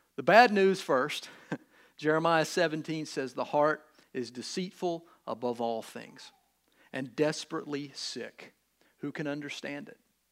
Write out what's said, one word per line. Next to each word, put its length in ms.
The 60
bad 300
news 280
first. 480
<laughs> 80
Jeremiah 480
seventeen 640
says, 280
"The 100
heart 400
is 180
deceitful 760
above 340
all 220
things 500
and 220
desperately 800
sick. 580
Who 140
can 140
understand 640
it?" 100